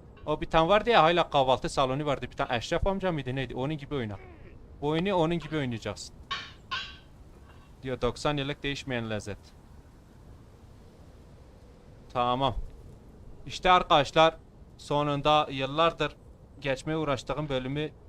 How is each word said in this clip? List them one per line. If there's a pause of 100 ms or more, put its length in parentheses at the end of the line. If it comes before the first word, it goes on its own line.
(260)
O
bir
tane
vardı
ya,
hala
kahvaltı
salonu
vardı.
Bir
tane
Eşref
amca
mıydı
neydi?
Onun
gibi
oyna. (640)
Bu
oyunu
onun
gibi
oynayacaksın. (1700)
Diyor,
"doksan
yıllık
değişmeyen
lezzet." (2750)
Tamam. (920)
İşte
arkadaşlar, (420)
sonunda
yıllardır (460)
geçmeye
uğraştığım
bölümü (200)